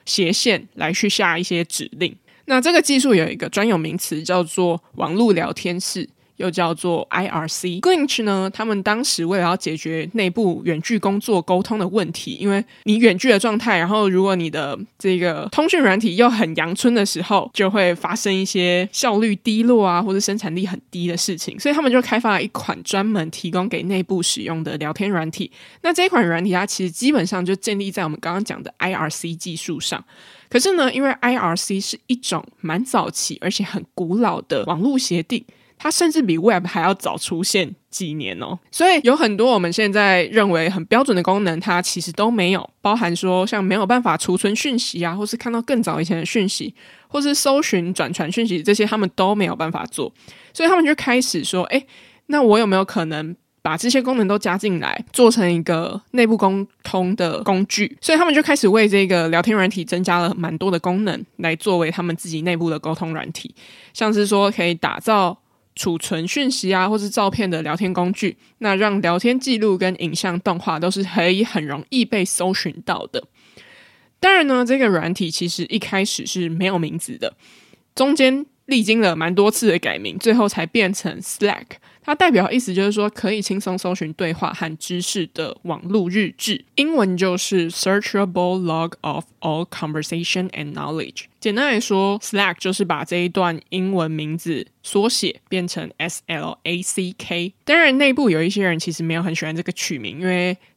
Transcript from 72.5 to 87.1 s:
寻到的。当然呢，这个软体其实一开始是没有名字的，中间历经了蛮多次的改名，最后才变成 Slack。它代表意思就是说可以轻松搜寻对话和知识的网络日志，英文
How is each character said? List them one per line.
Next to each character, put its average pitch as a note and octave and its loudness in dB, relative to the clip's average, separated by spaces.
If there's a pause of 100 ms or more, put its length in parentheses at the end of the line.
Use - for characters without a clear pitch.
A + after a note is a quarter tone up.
寻 D#3+ -4 (120)
到 - -4
的。 - -6 (960)
当 F#4+ 6
然 E4+ 6
呢， B3+ 4
这 B3+ 4
个 B3+ 4
软 E3+ 2
体 F3+ -2
其 F3 -2
实 F3 -4
一 A3 -2
开 F#3+ 0
始 - -4
是 F3+ -4
没 E3 -2
有 F#3+ 0
名 D#3+ -4
字 - -10
的， - -6 (600)
中 C#4+ 2
间 C4+ 4 (200)
历 A3 2
经 A3 4
了 F#3 4
蛮 E3 -2
多 G3+ 6
次 A3 0
的 F3 4
改 E2+ -4
名， F#2+ -10
最 A3 4
后 A3 4
才 F3 -4
变 G3 0
成 - -6
Slack。 - -4 (360)
它 D4 -4
代 F4+ 4
表 G3+ 4
意 B3+ 2
思 A#3+ -2
就 F#3 2
是 G3+ 2
说 G#3 0
可 G#3 -4
以 G#3+ -2
轻 G3 -4
松 F#3 -4
搜 F3+ -4
寻 D#3+ -6
对 E3 -2
话 E3 -4
和 D#3+ -8
知 F3+ -6
识 F3+ -4
的 D#3 -6 (100)
网 E3 -6
络 F3+ 0
日 F#3+ 0
志， - -6 (120)
英 D4+ 2
文 G3 2